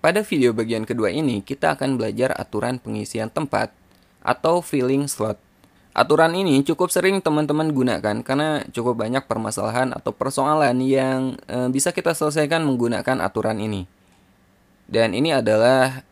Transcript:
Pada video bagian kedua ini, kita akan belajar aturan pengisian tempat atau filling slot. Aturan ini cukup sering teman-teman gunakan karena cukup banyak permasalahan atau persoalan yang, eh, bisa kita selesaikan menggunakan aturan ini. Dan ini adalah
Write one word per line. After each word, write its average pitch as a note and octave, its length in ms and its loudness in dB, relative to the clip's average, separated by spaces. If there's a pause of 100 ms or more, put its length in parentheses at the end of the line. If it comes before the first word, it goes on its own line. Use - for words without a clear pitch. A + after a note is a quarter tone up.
Pada F#3+ 240 2
video B2+ 240 4
bagian A2+ 320 -2
kedua A2 240 -2
ini, B2 320 0
kita D#3 400 -2
akan C3+ 160 -2
belajar A#2 400 -2
aturan A#2+ 480 -4
pengisian A2 480 -6
tempat C#3 400 -4 (480)
atau - 400 0
filling C#3 480 -2
slot. G#2+ 320 -6 (560)
Aturan D#3+ 400 4
ini F3 320 4
cukup E3+ 240 0
sering F#3 320 2
teman-teman D3+ 480 0
gunakan A2+ 560 0
karena D3 320 0 (160)
cukup A#2 320 -2
banyak B2+ 160 -2
permasalahan A2 720 -2
atau - 160 -6
persoalan C3+ 720 0
yang, C3 640 0
eh, B2+ 240 -2
bisa C#3 240 0
kita F3 160 -2
selesaikan D3+ 560 0
menggunakan A#2+ 560 0
aturan G#2+ 400 -2
ini. G2+ 240 -4 (960)
Dan A2+ 320 0
ini D3+ 160 0
adalah B2+ 800 2